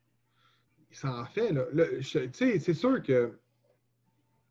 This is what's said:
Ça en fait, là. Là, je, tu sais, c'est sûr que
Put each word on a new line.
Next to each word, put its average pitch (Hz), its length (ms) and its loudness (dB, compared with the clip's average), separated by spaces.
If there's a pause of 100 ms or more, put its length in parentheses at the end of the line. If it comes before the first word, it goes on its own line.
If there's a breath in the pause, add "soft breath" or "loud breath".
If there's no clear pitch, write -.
(920)
Ça 135 220 -6
en 120 120 -8
fait, 214 260 -2
là. 131 220 0
Là, 160 100 4 (160)
je, 139 200 -2
tu 127 140 -4
sais, 247 260 2
c'est 170 140 0
sûr 247 300 0
que 120 340 2 (1120)